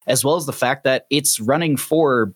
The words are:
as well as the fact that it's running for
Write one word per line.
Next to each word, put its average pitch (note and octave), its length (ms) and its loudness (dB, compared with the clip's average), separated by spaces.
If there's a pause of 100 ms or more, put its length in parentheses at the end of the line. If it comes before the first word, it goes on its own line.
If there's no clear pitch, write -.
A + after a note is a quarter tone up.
as B2 160 0
well D3 140 2
as D#3+ 80 -8
the C#3 80 -6
fact C3 320 -2
that C3 240 0
it's C#3+ 320 0
running D3 340 0
for B2+ 600 0